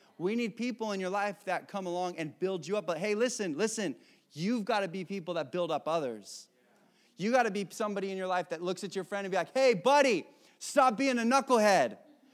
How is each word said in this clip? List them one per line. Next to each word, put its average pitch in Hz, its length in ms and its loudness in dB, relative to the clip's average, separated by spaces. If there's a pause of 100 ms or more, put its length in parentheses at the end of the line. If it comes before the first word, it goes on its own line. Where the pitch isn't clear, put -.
(200)
We 190 140 0
need 233 220 -2
people 226 340 -4
in 196 80 -2
your 185 120 -2
life 202 340 -4
that 180 240 -4
come 190 180 -8
along 175 300 -4
and 160 240 -6
build 185 260 -4
you 190 100 -4
up. 202 100 -4
But 165 120 -2
hey, 208 160 -2
listen, 208 420 -2
listen, 208 380 -2 (380)
you've 208 320 -2
gotta 202 240 0
be 180 160 -8
people 180 300 -6
that 151 180 -4
build 175 180 -2
up 147 160 -4
others. 135 600 -4 (720)
You 196 120 -2
gotta 240 220 4
be 190 180 -4
somebody 196 400 -4
in 190 60 -6
your 185 100 -4
life 180 220 -2
that 165 120 -6
looks 180 220 -4
at 196 140 -10
your 190 80 -4
friend 202 200 -6
and 190 60 -6
be 190 60 -2
like, 170 180 -2
"Hey, 262 200 6
buddy, 254 520 4 (320)
stop 254 380 4
being 262 240 0
a - 20 0
knucklehead. 214 760 4 (360)